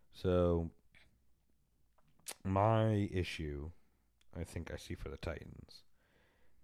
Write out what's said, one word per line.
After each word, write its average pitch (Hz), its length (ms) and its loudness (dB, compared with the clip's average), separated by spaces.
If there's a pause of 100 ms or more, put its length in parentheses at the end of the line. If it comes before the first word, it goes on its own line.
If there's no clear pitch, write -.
(140)
So 87 560 2 (1700)
my 104 720 4
issue, 78 580 -2 (640)
I 85 100 -4
think 82 280 -8
I - 60 -8
see - 160 -10
for 78 160 -8
the 73 80 -12
Titans, - 640 -10 (800)